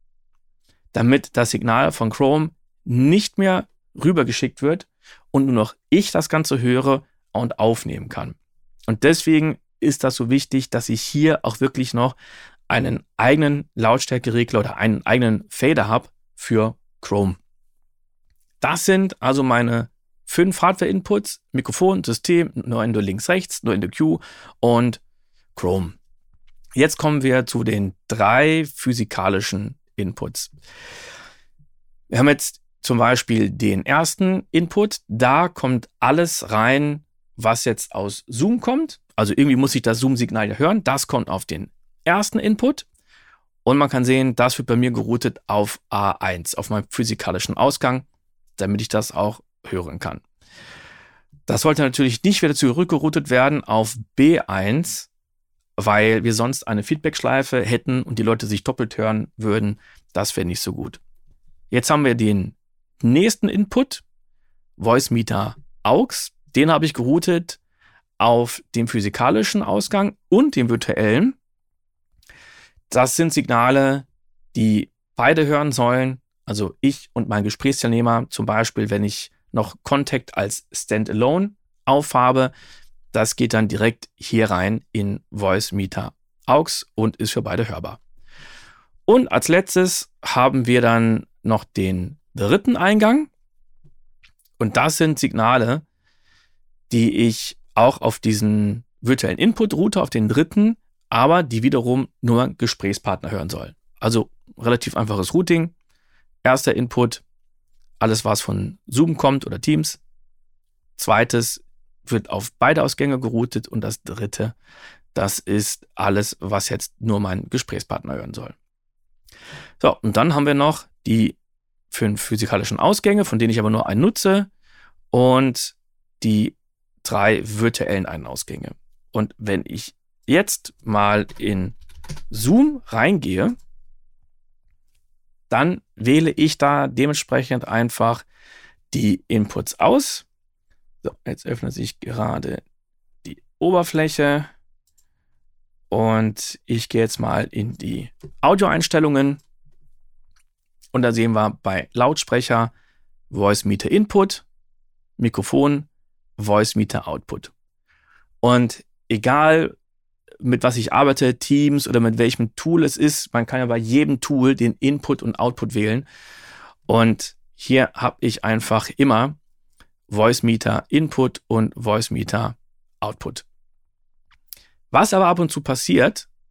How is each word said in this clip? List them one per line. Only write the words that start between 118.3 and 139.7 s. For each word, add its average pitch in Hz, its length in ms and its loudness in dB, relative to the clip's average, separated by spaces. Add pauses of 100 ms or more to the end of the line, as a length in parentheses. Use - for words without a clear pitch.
soll. - 220 -16 (1300)
So, - 180 2
und 104 160 -2
dann 147 180 2
haben 143 120 0
wir 147 80 2
noch 143 340 0 (180)
die 110 320 0 (520)
fünf 104 320 -2
physikalischen - 580 -2
Ausgänge, 202 460 2
von 113 140 -2
denen 117 100 2
ich 113 100 0
aber 107 120 0
nur 110 180 0
einen 101 100 0
nutze 196 500 2 (600)
und 127 640 2 (480)
die 107 320 0 (480)
drei 104 400 2
virtuellen 107 640 -2
Ein-Ausgänge. - 640 -12 (400)
Und 107 260 -4
wenn 101 280 -4
ich - 280 -14 (320)
jetzt - 480 0 (100)
mal 104 440 2 (120)
in 98 360 -4 (540)
Zoom 233 560 2
reingehe, 135 720 0 (1900)
dann 147 320 0 (140)
wähle 147 360 2
ich 151 260 0
da 143 300 2
dementsprechend 131 800 -2
einfach 117 560 -2 (680)
die - 340 0
Inputs - 540 -2